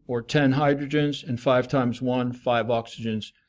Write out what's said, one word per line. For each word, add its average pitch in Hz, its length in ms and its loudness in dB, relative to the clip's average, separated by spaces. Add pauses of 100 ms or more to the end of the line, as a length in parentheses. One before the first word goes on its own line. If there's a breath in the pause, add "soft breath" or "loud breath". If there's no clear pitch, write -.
or 123 140 -4
ten 139 320 2
hydrogens, 147 760 0
and 120 120 -4
five 127 280 2
times 123 340 -2
one, 123 300 0
five 120 360 0
oxygens, 113 680 -4 (140)